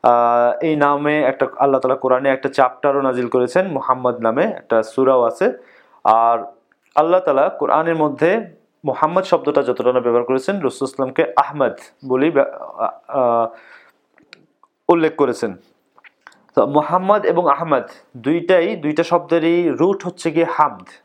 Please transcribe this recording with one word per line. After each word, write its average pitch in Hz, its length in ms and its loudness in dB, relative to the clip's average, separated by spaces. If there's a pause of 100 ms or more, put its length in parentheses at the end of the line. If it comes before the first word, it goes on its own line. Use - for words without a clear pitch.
আহ, 120 580 4
এই 156 140 0
নামে 147 480 0
একটা 135 240 0 (100)
আল্লাহ 135 240 2
তাআলা 131 140 0
কোরআনে 131 340 0
একটা 135 200 -2
চ্যাপ্টারও 139 520 0
নাজিল 127 260 -2
করেছেন, 127 400 0
মুহাম্মদ 127 520 -2
নামে 113 240 0
একটা 110 400 -2
সূরাও 127 380 2
আছে। 175 320 0 (500)
আর 117 360 4 (560)
আল্লাহ 165 240 4
তাআলা 156 300 2
কোরআনের 160 460 0
মধ্যে 160 500 0 (400)
মুহাম্মদ 156 380 0
শব্দটা 147 380 0
যতটা 127 320 0
না 127 60 2
ব্যবহার 120 240 0
করেছেন, 131 380 -4
রাসূল 156 260 -4
সাল্লামকে 135 480 -4
আহমদ 139 440 -2 (260)
বলেই 131 260 0
ব্যা-, - 520 -2 (240)
আহ, 117 400 0 (1400)
উল্লেখ 160 260 2
করেছেন। 117 420 -2 (960)
তো 147 120 4
মুহাম্মদ 175 580 0
এবং 170 240 0
আহমদ 147 340 0 (340)
দুইটাই, 170 580 0
দুইটা 151 280 -4
শব্দেরই 170 680 0
রুট 170 360 -2
হচ্ছে 175 260 -6
গিয়ে 165 140 0
হামদ। - 420 -2 (180)